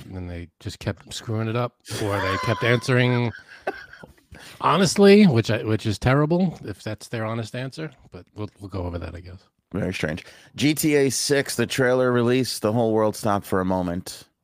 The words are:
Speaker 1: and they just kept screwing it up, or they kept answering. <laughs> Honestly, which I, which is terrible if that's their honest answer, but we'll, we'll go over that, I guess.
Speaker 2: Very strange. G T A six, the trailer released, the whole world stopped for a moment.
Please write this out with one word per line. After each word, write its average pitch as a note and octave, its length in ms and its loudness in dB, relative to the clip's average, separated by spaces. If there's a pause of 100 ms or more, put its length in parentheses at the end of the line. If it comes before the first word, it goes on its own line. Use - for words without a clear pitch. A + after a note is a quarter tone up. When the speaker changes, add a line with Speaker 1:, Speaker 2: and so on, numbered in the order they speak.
(140)
Speaker 1:
and F2+ 140 -10
they F2 200 -12 (120)
just - 180 -12
kept - 360 -8
screwing A2 340 -6
it A2+ 80 -4
up, B2 180 -4 (300)
or G2+ 160 -2
they F#2+ 240 -4
kept A#2 200 -2
answering. B2 680 2 (340)
<laughs> - 60 -6 (880)
Honestly, G3 680 6
which A#2 240 4
I, A#2 120 0
which A2 240 -2
is G#2 120 -2
terrible D3+ 680 2
if G#2+ 180 -10
that's - 260 -10
their A2+ 160 -6
honest A2+ 300 -6
answer, C3+ 360 -10 (200)
but F#2 240 -20
we'll, G#2 160 -10 (100)
we'll G2 80 -16
go F#2 140 -8
over F2 160 -6
that, E2+ 160 -10
I E2+ 60 -14
guess. F#2 180 -20 (340)
Speaker 2:
Very F#2 220 -4
strange. - 300 -6 (300)
G D3 200 0
T D3 220 0
A C#3 140 4
six, - 460 0
the A#2 100 0
trailer B2+ 460 2
released, A#2+ 500 2
the G#2+ 100 0
whole A2+ 200 2
world G#2+ 240 2
stopped G2+ 300 -2
for F#2+ 140 0
a F#2 40 -2
moment. F#2 600 -4 (200)